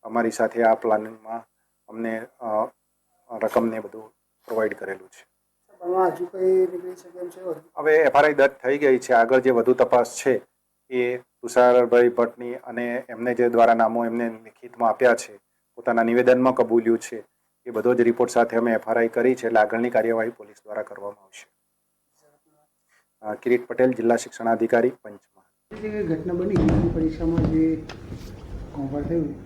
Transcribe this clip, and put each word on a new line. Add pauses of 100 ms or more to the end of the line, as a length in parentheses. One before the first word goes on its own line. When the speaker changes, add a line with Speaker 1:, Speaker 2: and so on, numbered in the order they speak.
Speaker 1:
અમારી
સાથે
આ
પ્લાનિંગમાં (400)
અમને, (180)
અ, (760)
રકમને
બધું (340)
પ્રોવાઈડ
કરેલું
છે. (560)
Speaker 2:
આમાં
હજુ
કંઈ
નીકળી
શકે
એમ
છે? (380)
Speaker 1:
હવે
એફ
આર
આઈ
દર્જ
થઈ
ગઈ
છે.
આગળ
જે
વધુ
તપાસ
છે (480)
એ
તુષારભાઈ
ભટ્ટની
અને
એમને
જે
દ્વારા
નામો
એમને
લિખિતમાં
આપ્યા
છે, (360)
પોતાના
નિવેદનમાં
કબૂલ્યું
છે, (420)
એ
બધો
જ
રિપોર્ટ
સાથે
અમે
એફ
આર
આઈ
કરી
છે,
એટલે
આગળની
કાર્યવાહી
પોલીસ (100)
દ્વારા
કરવામાં
આવશે. (1700)
અ,
કિરીટ
પટેલ,
જિલ્લા
શિક્ષણાધિકારી,
પંચમહાલ.
Speaker 2:
જે
ઘટના
બની,
નીટની
પરીક્ષામાં
જે (920)
કૌભાંડ
થયું (100)